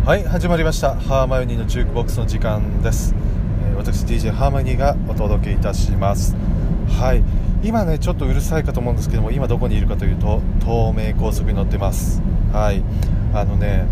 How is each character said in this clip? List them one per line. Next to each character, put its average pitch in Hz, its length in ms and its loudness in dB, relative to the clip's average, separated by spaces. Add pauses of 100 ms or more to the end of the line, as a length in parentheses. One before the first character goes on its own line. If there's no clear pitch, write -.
は 175 140 2
い、 196 40 -2
始 175 260 0
ま 170 100 2
り 160 60 0
ま 160 60 2
し - 120 -2
た。 135 140 0
ハ 135 280 0
ー - 20 0
マ 131 120 0
イ - 20 2
オ 127 40 -2
ニ 120 100 -2
ー 113 40 -2
の 113 60 -2
ジ - 140 -2
ュ 117 60 2
ー - 20 2
ク - 80 -4
ボ 120 80 0
ッ - 20 -2
ク - 60 -2
ス - 80 -2
の 117 80 0
時 - 120 -2
間 104 440 -2
で 113 100 2
す。 - 220 0 (560)
え - 20 0
ー、 - 20 0
私、 - 300 -2
デ - 120 0
ィ - 20 -
ー - 20 0
ジ 113 80 -2
ェ 107 40 -2
ー - 20 -2
ハ 139 140 0
ー - 20 2
マ 110 100 0
イ - 20 0
オ - 40 -2
ニ - 80 0
ー - 20 0
が 139 220 0 (100)
お - 60 -2
届 104 320 0
け 104 60 -2
い - 40 2
た 104 160 0
し - 200 0
ま 98 220 2
す。 - 220 0 (640)
は 127 140 2
い、 107 80 4 (400)
今 220 240 0
ね、 160 120 0
ち 180 120 0
ょ - 20 0
っ - 40 -2
と 143 100 -2
う - 80 0
る - 80 2
さ 160 160 0
い 147 60 -2
か 143 100 -2
と 123 60 -2
思 120 100 -2
う - 20 0
ん 117 60 0
で - 40 -2
す - 60 -2
け 117 80 0
ど 110 60 2
も、 110 80 0
今 127 180 0
ど 117 80 2
こ 123 100 0
に 107 120 2
い - 20 2
る 101 80 2
か 107 80 0
と - 80 -2
い - 80 2
う - 40 0
と、 107 260 0 (180)
東 113 340 0
名 110 200 -2
高 110 180 0
速 107 180 0
に 101 60 0
乗 98 60 0
っ 92 40 0
て 98 120 0
ま 98 120 0
す。 - 300 0 (320)
は 107 180 2
い、 98 120 0 (500)
あ 104 140 0
の 104 100 0
ね 92 360 2